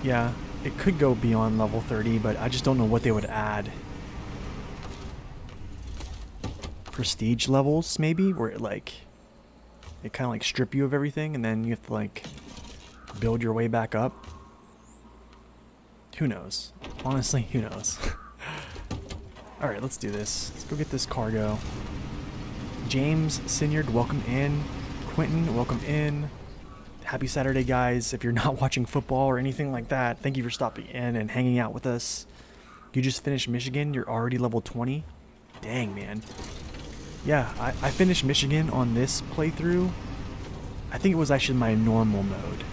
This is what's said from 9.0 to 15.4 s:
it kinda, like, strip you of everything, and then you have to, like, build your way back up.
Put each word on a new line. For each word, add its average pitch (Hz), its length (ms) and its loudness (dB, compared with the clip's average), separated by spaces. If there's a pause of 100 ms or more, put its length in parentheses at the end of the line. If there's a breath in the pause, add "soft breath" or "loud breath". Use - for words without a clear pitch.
it 107 80 -8
kinda, 131 180 -2
like, 110 140 -4
strip - 320 0
you 139 80 4
of 135 100 2
everything, 147 420 0
and 120 80 -2
then 110 200 2
you 113 60 0
have 117 180 -2
to, 117 60 -4
like, 107 300 -4 (1000)
build 113 200 2
your 113 120 2
way 117 140 2
back 113 280 0
up. 113 320 -2 (1900)